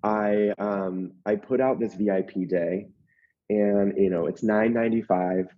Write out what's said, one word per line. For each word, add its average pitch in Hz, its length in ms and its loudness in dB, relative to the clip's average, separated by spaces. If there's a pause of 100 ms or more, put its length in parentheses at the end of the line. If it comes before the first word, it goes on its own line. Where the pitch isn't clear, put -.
I, 104 540 2
um, 95 560 -4 (120)
I 104 100 0
put 131 260 -2
out 131 180 0
this 110 140 -4
V 101 160 0
I 95 140 0
P 95 220 -4
day, 90 440 -2 (600)
and, 101 480 2
you 98 120 4
know, 85 180 0
it's - 160 -6
nine 110 300 2
ninety-five 98 760 0 (100)